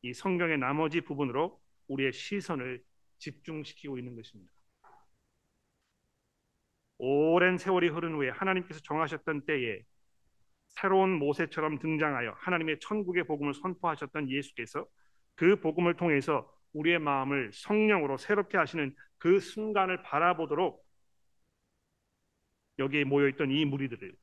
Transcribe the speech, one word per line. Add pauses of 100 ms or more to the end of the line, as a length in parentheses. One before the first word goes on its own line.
이
성경의
나머지
부분으로 (280)
우리의
시선을 (360)
집중시키고
있는
것입니다. (2500)
오랜
세월이
흐른
후에
하나님께서
정하셨던
때에 (880)
새로운
모세처럼
등장하여
하나님의
천국의
복음을
선포하셨던
예수께서 (480)
그
복음을
통해서 (220)
우리의
마음을
성령으로
새롭게
하시는 (240)
그
순간을
바라보도록 (1900)
여기에
모여있던
이
무리들을